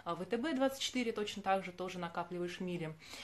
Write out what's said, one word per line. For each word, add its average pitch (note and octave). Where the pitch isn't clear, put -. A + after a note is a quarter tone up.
А, E3+
В E3+
Т A#3+
Б C#4
двадцать C4+
четыре A#3+
точно G#3
так F#3+
же F3+
тоже F3+
накапливаешь F3
мили. E3